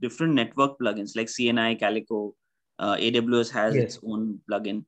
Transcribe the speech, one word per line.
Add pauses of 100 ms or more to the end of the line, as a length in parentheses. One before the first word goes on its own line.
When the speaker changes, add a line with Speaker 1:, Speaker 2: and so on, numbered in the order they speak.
Speaker 1:
different
network
plugins
like
C
N
I,
Calico. (440)
Uh,
A
W
S
has
Speaker 2:
Yes.
Speaker 1:
its
own (100)
plugin,